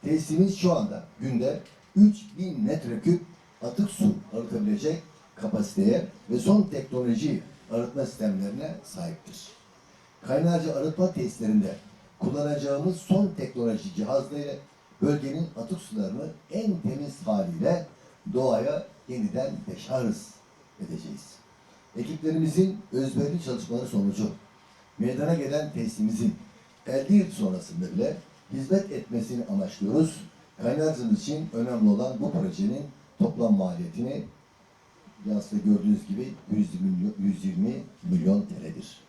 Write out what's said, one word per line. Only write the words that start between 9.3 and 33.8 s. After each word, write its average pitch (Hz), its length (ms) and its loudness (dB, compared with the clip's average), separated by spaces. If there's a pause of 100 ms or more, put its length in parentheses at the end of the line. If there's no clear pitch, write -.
Kaynarca 156 480 2
arıtma 160 380 2
tesislerinde 107 600 2 (440)
kullanacağımız 147 760 0
son 190 400 2
teknoloji 110 580 -4
cihazları 139 600 -4 (460)
bölgenin 147 460 0 (100)
atık 180 220 -6
sularını 107 480 -6 (240)
en 202 300 0
temiz 143 320 -4 (120)
haliyle 175 600 0 (480)
doğaya 123 540 0 (200)
yeniden 123 440 -2 (200)
deşarj 123 440 -2 (640)
edeceğiz. 175 420 -10 (760)
Ekiplerimizin 160 800 2 (140)
özverili 143 520 0
çalışmaları 117 440 -4
sonucu 98 420 0 (720)
meydana 139 340 2
gelen 147 380 -2
tesisimizin 107 640 0 (520)
elli 139 280 2
yıl 190 160 4
sonrasında 90 640 -4
bile - 220 0 (360)
hizmet 180 380 0
etmesini 117 540 -4
amaçlıyoruz. 101 720 0 (460)
Kaynarca'mız 123 600 0
için 156 320 -4
önemli 117 360 4
olan 120 300 2
bu - 120 -2
projenin 165 520 -2 (360)
toplam 113 340 4
maliyetini 92 720 -2 (1080)